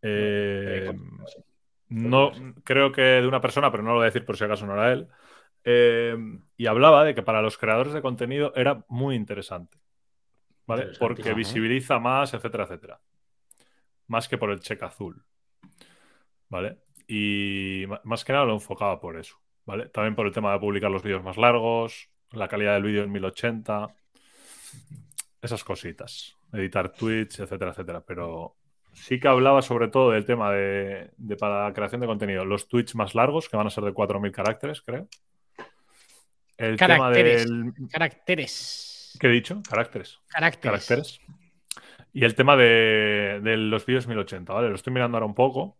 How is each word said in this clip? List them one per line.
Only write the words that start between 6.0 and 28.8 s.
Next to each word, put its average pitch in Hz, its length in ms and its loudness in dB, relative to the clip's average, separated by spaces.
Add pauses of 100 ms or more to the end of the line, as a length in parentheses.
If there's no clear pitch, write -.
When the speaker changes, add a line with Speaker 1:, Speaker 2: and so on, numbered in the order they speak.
Speaker 1:
y 117 80 -4
hablaba 143 400 8
de 151 100 0
que 113 80 -4
para 110 180 2
los 107 160 0
creadores 120 360 0
de 151 80 -6
contenido 131 540 -4
era 131 340 0
muy 131 260 -4
interesante, 98 600 -10 (880)
¿vale? 117 180 -4
Speaker 2:
Interesante. - 160 -14
Speaker 1:
Porque 117 300 -2
Speaker 3:
Ajá. 110 80 -2
Speaker 1:
visibiliza 117 600 0
más, 131 340 0
etcétera, 110 320 -6
etcétera. - 340 -16 (1080)
Más 117 200 -4
que 127 100 -6
por 104 140 -2
el 98 80 -6
cheque - 240 -10
azul, 87 400 -14 (1300)
¿vale? 95 300 -8 (280)
Y 101 800 -4
ma-, 101 160 -12
más 113 220 -8
que 135 80 -4
nada 143 100 2
lo 117 100 0
enfocaba 101 460 -4
por 82 180 -12
eso, - 200 -18 (280)
¿vale? 110 220 -8
También 107 280 -2
por 110 100 -2
el 101 80 -2
tema 107 180 -2
de 98 80 0
publicar 101 320 -2
los 95 120 -4
vídeos 95 200 -4
más 92 140 -10
largos, 117 720 2 (220)
la 104 180 -6
calidad 104 240 0
del 101 100 2
vídeo 104 200 0
en 101 80 -6
mil 98 120 -6
ochenta, 107 720 -6 (1500)
esas 110 220 -8
cositas. - 720 -12 (160)
Editar 95 400 -4
tweets, 110 480 -4
etcétera, 95 320 -8
etcétera. 85 340 -12
Pero 85 500 -10 (360)